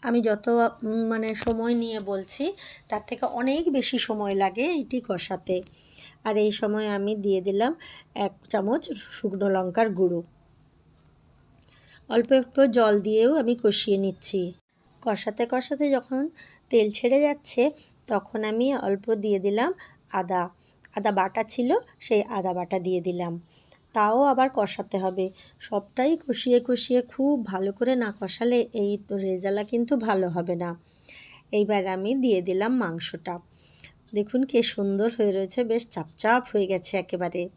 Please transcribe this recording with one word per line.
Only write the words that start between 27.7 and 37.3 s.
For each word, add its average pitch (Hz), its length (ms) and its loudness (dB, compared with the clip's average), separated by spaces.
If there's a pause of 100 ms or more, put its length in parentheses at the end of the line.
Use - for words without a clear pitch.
করে 240 240 0
না 233 160 0
কষালে 226 460 0 (160)
এই 202 160 0 (300)
রেজালা 196 440 -2
কিন্তু 233 320 0
ভালো 214 320 0
হবে 175 280 -2
না। 175 140 -4 (840)
এইবার 208 340 2
আমি 190 240 -2 (100)
দিয়ে 226 220 4
দিলাম 190 340 0
মাংসটা, 170 580 -6 (800)
দেখুন 208 300 0
কি 269 220 2
সুন্দর 202 500 0
হয়ে 208 180 2
রয়েছে, 190 320 -2
বেশ 226 240 -2
চাপচাপ 214 600 0
হয়ে 202 180 2
গেছে 185 300 -2
একেবারে। 180 460 -4 (140)